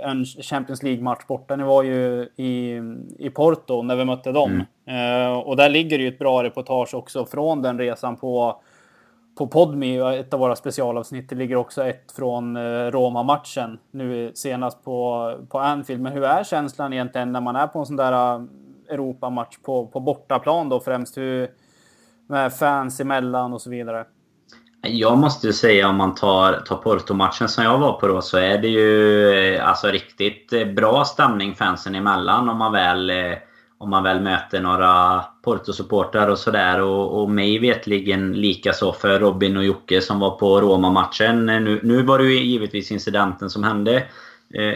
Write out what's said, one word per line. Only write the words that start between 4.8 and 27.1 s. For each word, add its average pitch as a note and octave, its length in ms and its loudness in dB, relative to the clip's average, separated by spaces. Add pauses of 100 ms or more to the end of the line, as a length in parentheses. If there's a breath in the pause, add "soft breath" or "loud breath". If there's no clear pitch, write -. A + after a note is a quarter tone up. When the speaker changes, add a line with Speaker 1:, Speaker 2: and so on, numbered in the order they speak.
Speaker 2:
Mm. B2 460 -2
Speaker 1:
Eh, B2 60 -4
och C3 180 -6
där C#3+ 120 6
ligger D#3 300 0
det C3+ 60 -2
ju B2+ 40 -2
ett B2+ 100 -10
bra C3 260 0
reportage B2 500 -6
också B2+ 320 -8
från D3 360 -4
den B2 160 -4
resan A#2+ 380 -6
på A#2+ 440 -4 (760 soft breath)
på C3+ 80 -4
Podme, C3 720 0
ett C3 160 -10
av C3 60 0
våra B2 160 0
specialavsnitt. B2+ 720 -6
Det C3 80 -10
ligger B2+ 200 -4
också B2 280 -4
ett - 320 -8
från, A#2+ 400 -6
eh, A#2+ 340 -6
Roma-matchen B2 880 -2 (120)
nu B2 440 -8
senast B2 500 -8
på, A#2+ 500 -6 (160)
på C3+ 80 -6
Anfield. C#3 440 -4
Men C3 100 -8
hur C#3 120 -4
är E3 200 2
känslan D3 480 -6
egentligen B2 400 -6
när B2 80 -4
man B2 160 -4
är D3 100 0
på D#3 120 -8
en C#3+ 80 -6
sån C#3+ 100 -10
där, B2+ 380 0
eh, A#2 60 -10 (500)
Europamatch C3 720 -8
på, B2+ 220 -4
på C3 140 -10
bortaplan C#3+ 680 -2
då B2+ 120 0
främst? B2 380 -6
Hur, B2+ 300 -4 (800 soft breath)
med C3+ 240 -2
fans C#3 480 -2
emellan B2+ 520 -4
och A#2 80 -10
så B2 100 -16
vidare. A2+ 340 -10 (800 soft breath)
Speaker 2:
Jag A2+ 360 4
måste C#3 280 2
ju G#2+ 60 2
säga, G2+ 360 6
om F#2+ 80 2
man F#2+ 180 2
tar, F#2+ 380 4
tar - 240 -4
Porto-matchen G2 720 0